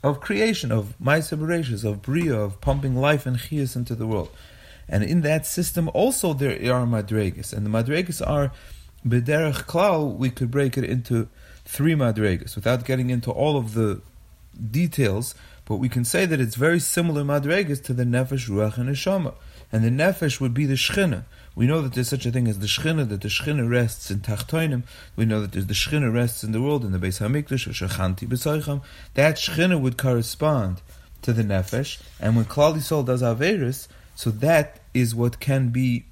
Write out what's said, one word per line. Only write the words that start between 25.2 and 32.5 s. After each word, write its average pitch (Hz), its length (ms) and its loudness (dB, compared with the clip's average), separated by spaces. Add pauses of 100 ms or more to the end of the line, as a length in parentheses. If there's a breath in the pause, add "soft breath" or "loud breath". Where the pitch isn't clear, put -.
know 110 160 2
that 101 100 -4
there's 95 160 -4
the 101 80 -4
Shechina 147 360 0
rests 117 320 0
in 107 80 -4
the 110 100 0
world, 143 220 0
in 98 80 -4
the 92 60 0
Beis 92 240 -2
Hamikdash, 131 460 -2
or - 200 -6
Shechanti 92 400 -2
B'Soicham. 147 540 -2 (320 loud breath)
That 147 220 4
Shechina 170 440 2
would 127 180 0
correspond 120 840 0 (400 loud breath)
to 123 100 0
the 113 120 2
Nefesh, 101 580 -2 (180 loud breath)
and 113 160 2
when 113 100 4
Klal 147 300 4